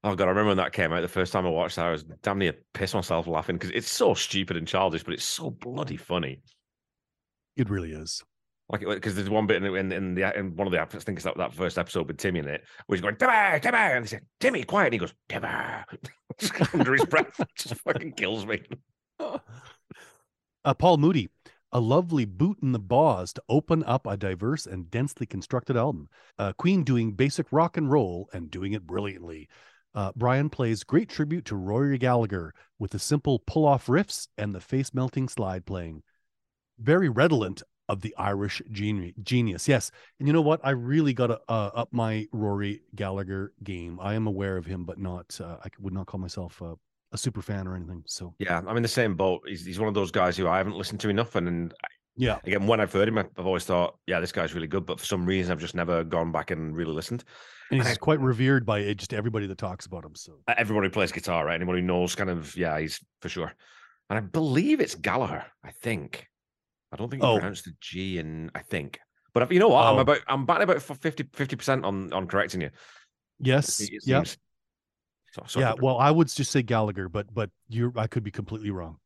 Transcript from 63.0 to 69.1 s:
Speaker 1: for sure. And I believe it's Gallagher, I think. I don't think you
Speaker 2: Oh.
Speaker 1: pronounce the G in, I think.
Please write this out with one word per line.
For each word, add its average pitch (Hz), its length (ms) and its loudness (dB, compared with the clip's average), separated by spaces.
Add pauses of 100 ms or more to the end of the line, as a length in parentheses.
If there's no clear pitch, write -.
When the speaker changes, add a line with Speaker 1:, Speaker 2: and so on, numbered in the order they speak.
Speaker 1:
for 80 80 -10
sure. 82 260 -6 (540)
And 101 100 -2
I - 20 0
believe 160 600 2
it's - 140 0
Gallagher, 92 500 -2 (200)
I - 60 -16
think. - 560 -6 (680)
I - 40 -12
don't 117 140 -6
think 135 120 -2
you 131 60 6
Speaker 2:
Oh. 113 100 6
Speaker 1:
pronounce 90 240 -2
the 85 180 -16
G 92 380 -6
in, 80 360 -8
I - 80 -10
think. 73 360 -6 (360)